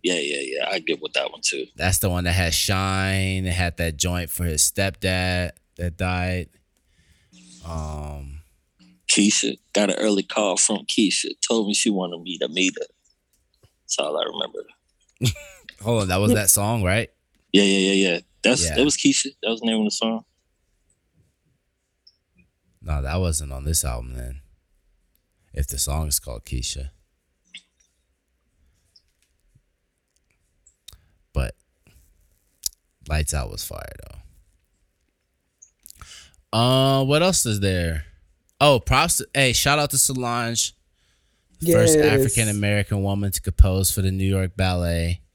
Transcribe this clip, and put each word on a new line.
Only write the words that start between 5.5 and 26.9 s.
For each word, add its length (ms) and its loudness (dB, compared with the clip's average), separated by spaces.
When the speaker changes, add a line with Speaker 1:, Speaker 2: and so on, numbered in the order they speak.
Speaker 2:
that 200 -6
died. 520 -2
Um, 760 -10
Speaker 1:
Keisha. 480 2
Got 180 2
an 80 -2
early 240 2
call 340 0
from 300 0
Keisha. 400 2
Told 200 2
me 60 0
she 180 2
wanted 300 -4
me 180 -10
to 80 -2
meet 320 0
her. 80 -8
That's 160 -6
all 200 -2
I 40 -2
remember. 1080 -6
Speaker 2:
<laughs> 240 -20
Hold 200 0
on, 40 -2
that 100 0
was 160 4
that 160 2
song, 340 2
right? 260 0
Speaker 1:
Yeah, 100 6
yeah, 300 4
yeah, 200 4
yeah. 60 -2
That's 220 2
Speaker 2:
Yeah. 120 -2
Speaker 1:
that 80 4
was 140 2
Keisha. 300 2
That 80 -2
was 80 -4
the 80 -2
name 120 2
of 60 2
the 60 0
song. 320 -4
Speaker 2:
No, 200 -4
that 180 -2
wasn't 320 -2
on 140 -10
this 200 0
album 300 -6
then. 260 -12
If 140 -2
the 100 -10
song 300 -2
is 120 -2
called 260 -12
Keisha. 440 -6